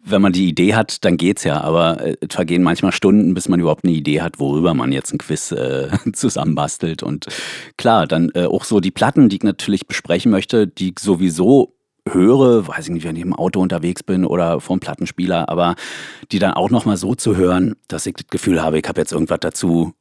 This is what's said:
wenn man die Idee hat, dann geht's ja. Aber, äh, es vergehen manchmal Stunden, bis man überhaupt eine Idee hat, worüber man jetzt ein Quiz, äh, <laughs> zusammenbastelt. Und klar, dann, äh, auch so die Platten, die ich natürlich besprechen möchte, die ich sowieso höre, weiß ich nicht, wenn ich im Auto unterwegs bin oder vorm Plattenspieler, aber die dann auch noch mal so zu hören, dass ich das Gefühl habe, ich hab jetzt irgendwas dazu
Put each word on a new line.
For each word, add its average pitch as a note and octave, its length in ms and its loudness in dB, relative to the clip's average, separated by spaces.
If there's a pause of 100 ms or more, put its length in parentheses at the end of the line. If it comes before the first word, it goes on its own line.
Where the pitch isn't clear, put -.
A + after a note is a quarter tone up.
wenn G2 160 2
man G2 120 4
die F#2+ 140 2
Idee F2+ 280 2
hat, - 300 -2
dann F2+ 120 2
geht's F2+ 260 0
ja. D2+ 180 -2
Aber, E2 440 0
äh, - 140 -2
es - 160 -8
vergehen F2 280 0
manchmal F2 280 2
Stunden, G2 420 4
bis - 160 -4
man E2+ 100 2
überhaupt D#2+ 260 0
eine F2 80 4
Idee D2 280 0
hat, E2+ 180 -8
worüber D2+ 340 0
man C2 180 0
jetzt C2+ 220 -6
ein D#2 40 -6
Quiz, - 340 -6
äh, C2+ 380 -4 (120)
<laughs> - 120 -4
zusammenbastelt. D#2 920 -2
Und - 240 -6 (500)
klar, A2+ 300 4
dann, E2 280 2
äh, F2 100 0
auch - 200 -2
so G#2+ 140 2
die F#2 120 -2
Platten, B2+ 380 4
die G2 80 -2
ich - 60 -8
natürlich G2+ 440 -2
besprechen - 440 0
möchte, G#2 360 2
die F#2 220 -4
ich F2+ 100 -12
sowieso F#2 760 2 (340)
höre, A#2 580 4
weiß - 200 -10
ich - 40 -6
nicht, E2 140 -6
wenn E2 100 -6
ich E2 60 -10
im F2 120 -4
Auto F#2 280 -2
unterwegs E2+ 420 -2
bin F#2 220 0
oder E2+ 340 0
vorm F2+ 220 -4
Plattenspieler, F2+ 680 -4
aber E2+ 280 0 (580)
die G2+ 60 0
dann F#2+ 140 2
auch F#2+ 160 -2
noch A#2 140 2
mal G#2 140 2
so F#2+ 180 -2
zu G#2 220 -2
hören, F#2 400 2 (100)
dass D#2+ 180 -8
ich - 100 -8
das - 120 -18
Gefühl F2+ 340 0
habe, D#2+ 160 0
ich - 120 -2
hab - 80 -4
jetzt D#2 160 -2
irgendwas E2 260 -2
dazu E2 600 -2